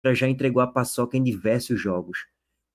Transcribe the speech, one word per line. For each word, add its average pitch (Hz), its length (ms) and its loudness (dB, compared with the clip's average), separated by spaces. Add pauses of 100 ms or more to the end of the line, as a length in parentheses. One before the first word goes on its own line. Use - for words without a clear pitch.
(120)
já 131 160 2
entregou 131 340 2
a 123 40 2
paçoca 123 500 -2
em 131 60 2
diversos 113 580 0
jogos. 90 460 -4 (480)